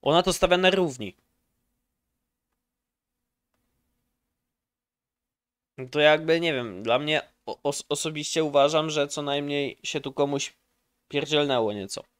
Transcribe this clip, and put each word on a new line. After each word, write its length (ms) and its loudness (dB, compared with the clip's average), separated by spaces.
Ona 200 4
to 100 0
stawia 240 2
na 140 4
równi. 460 -2
To 100 -2
jakby, 400 6
nie 120 0
wiem, 300 -6
dla 160 2
mnie 240 -2
o-, 160 -10
os-, 260 -4
osobiście 560 -4
uważam, 460 2
że 180 -2
co 140 -8
najmniej 600 -4
się 180 -6
tu 120 -10
komuś 440 -2
pierdzielnęło 640 0
nieco. 320 -10